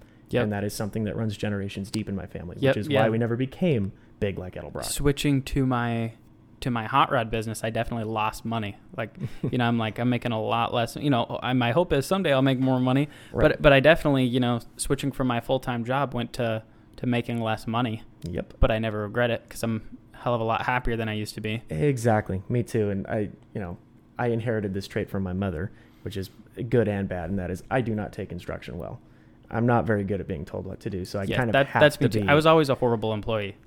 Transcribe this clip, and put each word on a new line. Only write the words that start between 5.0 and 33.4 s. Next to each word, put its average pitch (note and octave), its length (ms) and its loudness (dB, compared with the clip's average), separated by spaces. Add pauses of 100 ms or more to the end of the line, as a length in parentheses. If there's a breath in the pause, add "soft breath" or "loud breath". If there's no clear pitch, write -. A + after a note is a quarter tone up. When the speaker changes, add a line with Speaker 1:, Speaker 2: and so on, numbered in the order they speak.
Speaker 1:
to C3+ 220 0
my, A#2 460 -2 (480)
to C3+ 100 -4
my A#2 160 -2
hot C3+ 260 2
rod A2+ 200 0
business, A2 320 -4
I A2+ 60 -2
definitely A2+ 420 -2
lost G#2+ 320 -2
money. A2 320 -4 (220)
Like, A2 180 -6 (160)
Speaker 2:
<laughs> - 180 -6
Speaker 1:
you B2 80 -2
know, B2 80 2
I'm A#2+ 120 2
like, A2 220 -4
I'm A#2+ 100 2
making A#2+ 240 0
a A2 80 -2
lot A2+ 320 0
less, A#2+ 240 0
you D3 120 0
know, A#2+ 320 0
I, B2 120 -2
my A#2+ 180 2
hope - 220 2
is C#3 120 2
someday F#3 280 2
I'll C3 80 4
make C3+ 180 4
more C3 200 2
money, C3 280 2 (240 loud breath)
Speaker 2:
Right. D3+ 200 4
Speaker 1:
but, - 100 -4
but D3 120 8
I C3+ 60 8
definitely, C#3 460 6
you B2 160 2
know, A#2+ 180 2 (160)
switching C#3+ 380 -2
from C3 140 -2
my A#2 120 0
full-time B2 460 -2
job C#3 280 -2
went A#2+ 200 -4
to, A2+ 300 -2 (340 loud breath)
to - 100 -6
making A#2+ 340 0
less A2 240 -2
money. A2+ 380 -2 (260)
Speaker 2:
Yep. - 300 -6
Speaker 1:
But C3 100 6
I A2 100 2
never G#2+ 240 -4
regret A#2 260 0
it - 200 -4
'cause - 140 -10
I'm A2+ 340 -4 (160)
a - 40 -20
hell B2 180 -2
of A2+ 60 0
a - 20 -2
lot A2+ 200 0
happier B2+ 340 0
than A2 100 -2
I G#2+ 60 -2
used G#2+ 220 -6
to G#2+ 60 -8
be. G#2+ 280 -4
Speaker 2:
Exactly. A2+ 800 2
Me A#2+ 140 0
too. G#2+ 260 0
And G2 180 -4
I, G#2+ 220 -2 (240)
you A2+ 80 -8
know, F2 160 -8 (420)
I B2 80 0
inherited A2 460 0
this F#2+ 140 -4
trait - 220 -4
from G2 140 -4
my F#2 100 -4
mother, F#2 380 -2 (300 loud breath)
which G2 160 -8
is F#2+ 140 -6 (380)
good A2+ 200 4
and G2 180 0
bad, F2 220 -6
and G2 100 -2
that F2+ 120 -4
is F2+ 200 -6
I C3 100 2
do A2+ 140 -2
not G#2 160 -4
take G2 220 -10
instruction - 460 -10
well. - 200 -10 (500 loud breath)
I'm A2+ 160 0
not A#2+ 200 4
very G2+ 180 2
good G2 160 -2
at - 80 -10
being E2 160 -6
told F#2+ 220 -8
what F#2+ 160 -12
to - 80 -8
do, F#2+ 160 -6
so G2+ 140 -6
I G2 40 -4
Speaker 1:
Yeah, G2 140 -2
Speaker 2:
kind B2 120 0
of G#2 40 2
Speaker 1:
that, C#3 140 4
Speaker 2:
have - 140 0
Speaker 1:
that's D3 160 8
Speaker 2:
to - 60 0
Speaker 1:
me C3+ 60 4
too. G#2+ 140 0
Speaker 2:
be G2 40 0
Speaker 1:
I D3 60 8
was D3+ 120 6
always D#3+ 240 8
a B2+ 60 2
horrible A2+ 380 2
employee. G#2 420 -4 (120)